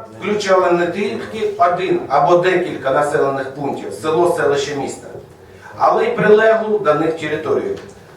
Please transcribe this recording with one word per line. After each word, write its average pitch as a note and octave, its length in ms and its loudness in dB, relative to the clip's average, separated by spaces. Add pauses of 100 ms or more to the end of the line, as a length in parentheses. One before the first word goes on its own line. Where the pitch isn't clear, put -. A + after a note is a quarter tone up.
(200)
включала F#3+ 500 2
не F3 160 2
тільки G#3+ 720 -4
один F3 500 2
або F3 280 4
декілька F3 540 0
населених C#3 640 0
пунктів, - 380 -6
село, E3+ 440 0
селище, C#3+ 400 0
місто, - 300 -8 (720)
але - 260 2
й - 120 -2
прилеглу G#3+ 600 4
до D3+ 160 2
них D#3+ 260 -2
територію. D3 580 -4 (380)